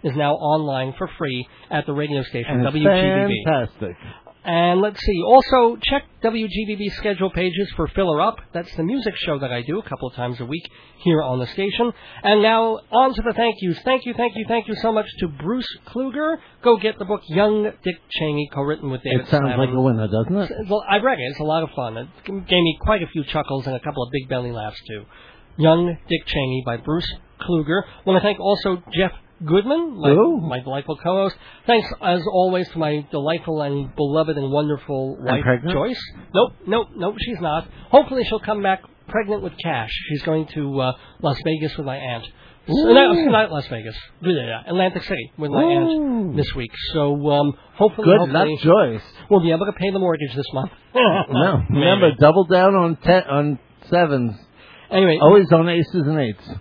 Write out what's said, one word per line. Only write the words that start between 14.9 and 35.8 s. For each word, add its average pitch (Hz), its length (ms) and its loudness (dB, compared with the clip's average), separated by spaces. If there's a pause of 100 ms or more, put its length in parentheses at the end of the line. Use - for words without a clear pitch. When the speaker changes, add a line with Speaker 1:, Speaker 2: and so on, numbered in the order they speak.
Speaker 1:
much 214 160 0 (140)
to 180 80 -2
Bruce 165 360 -6 (220)
Kluger. 269 480 -4 (280)
Go 233 140 6
get 208 220 -4
the 202 60 -8
book 202 220 -4
Young 208 360 2
Dick 190 320 -6 (160)
Cheney, 147 420 -2
co-written 147 380 -4
with 127 100 -6
David 135 200 0
Speaker 2:
It - 100 -12
sounds 143 140 2
Speaker 1:
Slavin. 123 140 -2
Speaker 2:
like 131 160 0
a 131 60 2
winner, 113 260 2
doesn't 113 300 0
it? 190 220 -2
Speaker 1:
It's, 202 100 -10
well, 208 180 -2
I 196 100 2
read 240 200 0
it. 131 140 -6
It's - 80 -12
a 151 40 -6
lot 156 200 0
of 156 120 -8
fun. 117 220 -6
It 127 100 -10 (200)
g-, 196 60 -10
gave 180 280 0
me 165 200 2
quite 214 200 2
a 165 60 -6
few 156 160 -6
chuckles 135 420 -4
and 131 100 -6
a 120 40 -6
couple 143 240 -6
of 123 80 -8
big 131 180 -6
belly 123 220 -4
laughs, 107 360 -10
too. 107 180 -12 (520)
Young 165 300 4 (200)
Dick 165 200 -4
Cheney 131 400 -2
by 117 100 -4
Bruce 151 340 -4 (300)
Kluger. 165 400 -2 (240)
Want 190 160 4
to - 20 -6
thank 202 160 0
also 190 440 -2 (100)
Jeff 185 180 0 (340)
Goodman, 233 540 0
my, 147 100 0
Speaker 2:
Hello. 233 280 6
Speaker 1:
my 127 240 -4
delightful 139 340 -8
co-host. 190 400 -2 (320)
Thanks, 233 220 2 (120)
as 180 200 0 (100)
always, 185 380 0
to - 100 -10
my 151 320 -2
delightful 156 520 -4
and 143 300 -6
beloved 151 440 0
and 139 120 -4
wonderful 139 680 -4
Speaker 2:
And 127 80 -10
Speaker 1:
wife, 123 180 0
Speaker 2:
pregnant? 127 320 0
Speaker 1:
Joyce. 214 240 -2 (340)